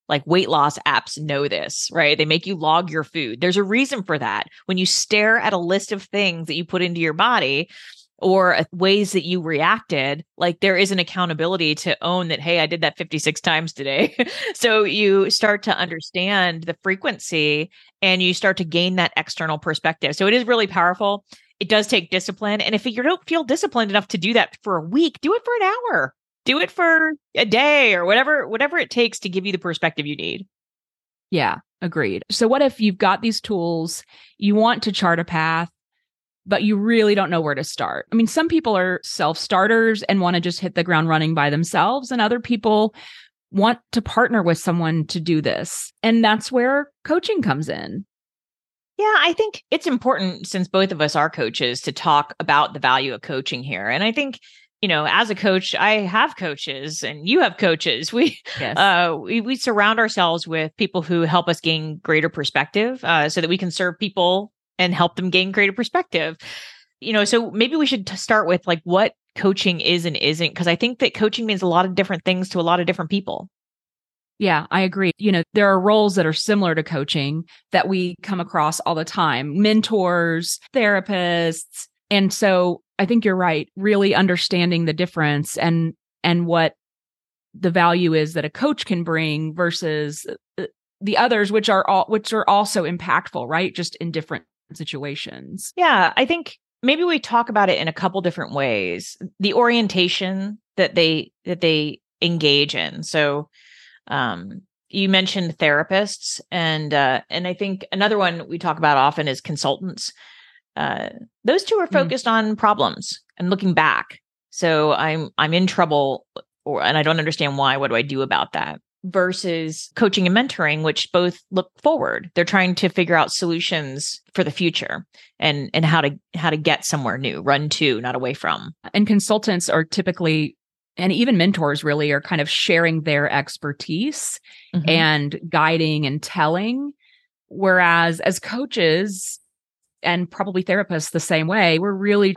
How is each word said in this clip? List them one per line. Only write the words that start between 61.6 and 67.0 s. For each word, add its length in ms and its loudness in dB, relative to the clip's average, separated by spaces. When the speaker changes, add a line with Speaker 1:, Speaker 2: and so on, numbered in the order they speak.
Speaker 1:
greater 320 0
perspective, 720 -2
uh, 260 2
so 120 -2
that 80 -2
we 80 0
can 140 -4
serve 280 -4
people 520 0
and 160 2
help 220 2
them 140 -4
gain 220 2
greater 220 2
perspective. 640 -4